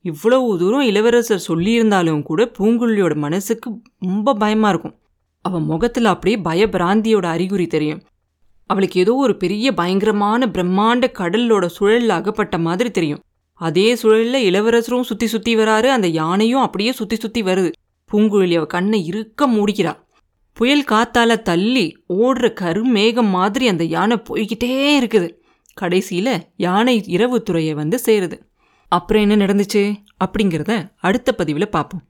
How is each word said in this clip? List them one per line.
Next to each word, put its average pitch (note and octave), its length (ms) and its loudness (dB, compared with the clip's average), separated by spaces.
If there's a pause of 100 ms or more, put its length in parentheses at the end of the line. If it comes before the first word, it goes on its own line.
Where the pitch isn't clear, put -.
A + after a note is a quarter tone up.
இவ்வளவு A3+ 520 0
தூரம் A#3 300 2
இளவரசர் A3 580 2
சொல்லியிருந்தாலும் F3 760 2
கூட E3 280 -2
பூங்குழலியோட G#3+ 640 0
மனசுக்கு F#3+ 540 -4 (300)
ரொம்ப G3+ 340 -2
பயமா G#3+ 360 2
இருக்கும். - 260 -4 (500)
அவ F3+ 140 -4
முகத்துல D#3+ 500 0
அப்படியே G3 300 0
பயபிராந்தியோட F#3+ 880 0
அறிகுறி F3 420 -2
தெரியும். D3+ 340 -4 (680)
அவளுக்கு F#3+ 300 0
ஏதோ G3+ 160 4
ஒரு C4 220 2
பெரிய G#3 360 -2
பயங்கரமான G#3 720 0
பிரம்மாண்ட G3+ 680 0
கடலோட G3+ 580 0
சுழல்ல G#3+ 420 2
அகப்பட்ட F#3+ 460 -2
மாதிரி F3+ 340 -2
தெரியும். D#3 320 -4 (380)
அதே E3+ 320 2
சுழல்ல A3+ 480 2
இளவரசரும் A3+ 640 0
சுத்தி A#3 240 -4
சுத்தி A3 280 -2
வராரு, A3 320 2
அந்த A#3 200 2
யானையும் F#3+ 560 0
அப்படியே G#3+ 280 -2
சுத்தி A3+ 240 -6
சுத்தி A3 280 -6
வருது. F#3 280 0 (380)
பூங்குழலி G3+ 460 2
அவ D#3+ 120 0
கண்ணை G3 380 -2
இறுக்க A3 420 -2
மூடிக்கிறா. G3+ 460 0 (640)
புயல் C#4 320 2
காத்தால A#3 520 2
தள்ளி G3 440 0 (280)
ஓடுற B3 400 0
கருமேகம் A3 760 0
மாதிரி G3+ 380 0
அந்த E3+ 160 0
யானை F3 340 0
போய்கிட்டே A3+ 540 -6 (200)
இருக்குது. A3 380 2 (480)
கடைசியில F#3+ 520 -2 (280)
யானை G#3 380 2 (120)
இரவு A3+ 360 0
துறையை D#3+ 300 -2
வந்து D3+ 260 -2
சேருது. G#3 400 0 (520)
அப்புறம் G#3+ 320 0
என்ன G#3 120 4
நடந்துச்சு G3+ 480 2 (360)
அப்படிங்கிறத F#3 540 -2 (240)
அடுத்த F#3+ 340 0
பதிவுல E3 340 -2
பார்ப்போம். E3+ 440 -6